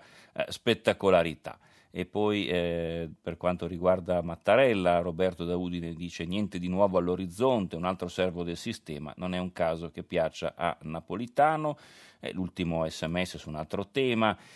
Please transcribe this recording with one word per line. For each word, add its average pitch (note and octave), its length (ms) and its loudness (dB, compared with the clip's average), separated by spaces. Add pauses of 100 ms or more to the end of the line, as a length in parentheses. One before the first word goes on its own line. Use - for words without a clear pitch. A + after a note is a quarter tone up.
(340)
eh, - 140 -2
spettacolarità". F#2+ 1120 2 (320)
E F2+ 140 -6
poi, G#2 420 0
eh, E2+ 600 -2 (140)
per E2+ 160 -8
quanto F2 280 0
riguarda F2+ 540 2
Mattarella, F#2 800 4
Roberto E2+ 460 0
da F2 100 0
Udine F2 380 -4
dice: E2+ 320 -8
"Niente F#2+ 320 -2
di F2 100 -4
nuovo F#2 300 4
all'orizzonte, F#2 800 0
un E2+ 100 -4
altro F2+ 220 -2
servo F2 340 -2
del E2+ 160 -6
sistema, D2+ 580 -10
non F2+ 160 -6
è F2+ 60 -2
un F2+ 140 -4
caso E2 380 -2
che F2+ 120 -10
piaccia D#2+ 520 -2
a E2 280 -2
Napolitano". C#3+ 960 -2 (420)
Eh, - 120 -8
l'ultimo E2 560 -2
S - 140 -10
M F2+ 200 0
S F2 140 -6
su E2 120 -14
un D#2 80 -6
altro F#2 320 -6
tema, A2 480 2 (200)